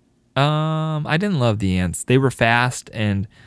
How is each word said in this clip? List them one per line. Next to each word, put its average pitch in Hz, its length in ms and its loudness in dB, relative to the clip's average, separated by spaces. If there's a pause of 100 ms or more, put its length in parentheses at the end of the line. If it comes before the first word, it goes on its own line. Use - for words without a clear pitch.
(360)
Um, 156 720 -2
I 151 100 -2
didn't 190 240 0
love 113 180 2
the 95 180 0
ants. 90 280 -2
They 123 120 4
were 135 140 4
fast, 120 600 0
and 104 340 -2 (200)